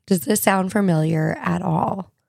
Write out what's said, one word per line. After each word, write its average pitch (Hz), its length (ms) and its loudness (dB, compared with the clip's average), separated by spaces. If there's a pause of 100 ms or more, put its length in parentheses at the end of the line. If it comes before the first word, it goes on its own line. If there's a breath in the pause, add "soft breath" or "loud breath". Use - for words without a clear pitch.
does 185 180 0
this - 160 0
sound 190 320 2
familiar 160 680 2
at 180 220 -2
all? 170 500 -2 (180)